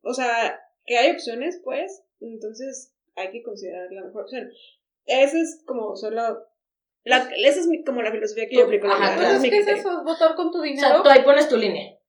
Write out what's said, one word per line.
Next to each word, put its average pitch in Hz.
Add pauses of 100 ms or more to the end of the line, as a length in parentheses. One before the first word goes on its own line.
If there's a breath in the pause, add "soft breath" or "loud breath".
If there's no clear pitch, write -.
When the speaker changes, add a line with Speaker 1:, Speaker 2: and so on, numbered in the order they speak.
Speaker 1:
o 233
sea, 233 (240)
que 240
hay 285
opciones, 254
pues, 320 (160)
entonces 226 (220)
hay 190
que 233
considerar 180
la 190
mejor 208
opción. 247 (560 soft breath)
Esa 277
es -
como 214
solo 226 (580)
la, 254 (180)
esa 277
es 330
mi, 330
como 247
la 220
filosofía 214
que 254
yo 240
Speaker 2:
Tú, -
Speaker 1:
aplico, 208
Speaker 2:
ajá, 202
Speaker 1:
la -
verdad, -
Speaker 3:
Pues 349
Speaker 1:
es 392
Speaker 3:
es 269
Speaker 1:
mi 254
Speaker 3:
que 415
es 415
Speaker 1:
criterio. 403
Speaker 3:
eso, 349
es 285
votar 320
con 339
tu 349
Speaker 2:
O 320
sea, 302
Speaker 3:
dinero. 277
Speaker 2:
tú 294
ahí 262
pones 285
tu 254
línea. - (100)